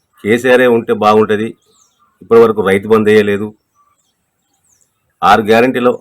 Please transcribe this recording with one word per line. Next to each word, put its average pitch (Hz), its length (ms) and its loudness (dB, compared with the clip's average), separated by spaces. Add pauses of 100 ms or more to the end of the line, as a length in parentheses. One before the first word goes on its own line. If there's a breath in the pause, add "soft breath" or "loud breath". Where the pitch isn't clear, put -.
(240)
కేసీఆరే 123 420 0 (100)
ఉంటే 113 160 -4 (120)
బాగుంటది. 107 440 0 (760)
ఇప్పటివరకు 110 460 2
రైతు 98 240 -2
బంధు 107 180 0
వేయలేదు. 104 380 0 (1700)
ఆరు 104 260 0
గ్యారెంటీలు, 123 520 0